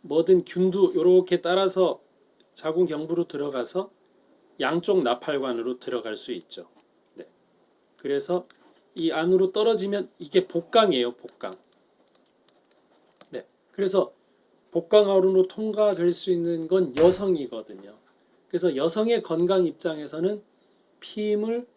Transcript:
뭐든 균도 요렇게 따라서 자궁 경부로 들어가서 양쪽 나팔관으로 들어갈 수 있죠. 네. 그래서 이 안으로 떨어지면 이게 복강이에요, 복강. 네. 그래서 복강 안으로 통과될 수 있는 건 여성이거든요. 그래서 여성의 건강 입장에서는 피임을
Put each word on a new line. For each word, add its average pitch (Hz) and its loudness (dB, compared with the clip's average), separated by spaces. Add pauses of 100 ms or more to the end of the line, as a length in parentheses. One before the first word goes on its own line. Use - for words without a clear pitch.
뭐든 175 2
균도 185 2
요렇게 180 4
따라서 185 0 (520)
자궁 160 -2
경부로 165 -4
들어가서 143 -6 (720)
양쪽 170 0
나팔관으로 127 -4
들어갈 113 -8
수 - -14
있죠. 87 -14 (460)
네. - -20 (720)
그래서 160 -4 (460)
이 165 -2
안으로 180 2
떨어지면 208 -2 (100)
이게 185 0
복강이에요, 165 0
복강. - -14 (1800)
네. - -12 (260)
그래서 190 0 (580)
복강 196 4
안으로 185 4
통과될 208 0
수 190 -6
있는 170 -2
건 175 0
여성이거든요. 143 0 (500)
그래서 175 -2
여성의 214 0
건강 175 0
입장에서는 160 -6 (600)
피임을 214 -4